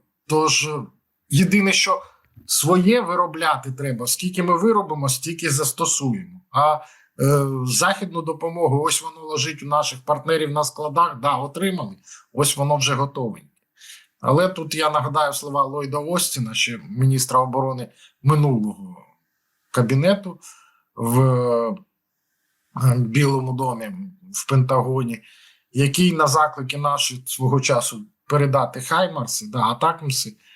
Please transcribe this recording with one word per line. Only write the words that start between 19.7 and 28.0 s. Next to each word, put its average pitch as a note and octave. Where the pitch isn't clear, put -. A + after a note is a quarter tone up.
кабінету E3
в, A#2
е, A#2+
Білому C3
домі, B2
в -
Пентагоні, B2+
який C#3+
на D#3
заклики C#3+
наші C#3+
свого C3
часу A#2+